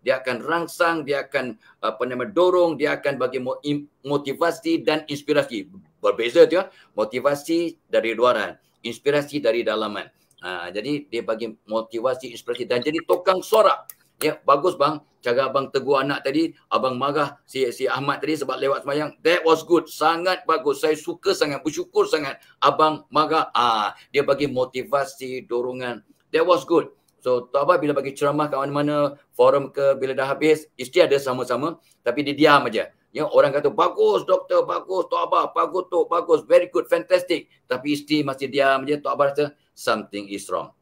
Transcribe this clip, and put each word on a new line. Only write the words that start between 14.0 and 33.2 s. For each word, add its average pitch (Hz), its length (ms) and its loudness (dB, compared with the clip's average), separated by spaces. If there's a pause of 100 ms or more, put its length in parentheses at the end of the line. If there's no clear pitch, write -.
Ya, 147 240 -2
bagus, 147 320 2
bang, 147 240 0 (240)
cara 123 240 0
abang 131 240 -2
tegur 135 320 0
anak 139 240 -4
tadi, 156 240 0 (240)
abang 127 240 0
marah 143 480 -2
si, 135 240 -4
si 127 160 -6
Ahmad 131 320 -2
tadi 147 160 -2
sebab 131 240 -4
lewat 135 240 -2
sembahyang. 143 400 -6
That 165 240 2
was 156 160 4
good, 160 240 2
sangat 165 560 0
bagus. 151 400 0
Saya 156 160 0
suka 170 400 -4
sangat, 147 240 -2
bersyukur 175 480 -2
sangat 147 320 -4 (160)
abang 143 560 2
marah. 151 400 2
Ah, 110 400 0 (160)
dia 139 160 2
bagi 139 240 0
motivasi, 127 960 -4
dorongan. 123 560 -6 (320)
That 160 80 4
was 175 240 4
good. 160 240 2 (320)
So, 123 240 0
Tok 143 160 0
Abah 170 160 4
bila 147 160 0
bagi 135 160 -2
ceramah 143 400 -2
kat 143 80 -4
mana-mana, 143 560 0 (240)
forum 135 320 4
ke, 139 280 2
bila 131 200 -4
dah 135 160 -2
habis, 151 400 2
isteri 131 320 2
ada 139 120 2
sama-sama, 127 600 -4 (240)
tapi 131 240 -2
dia 143 80 -4
diam 143 320 6
aja. 107 240 -4 (240)
Ya, 151 120 -4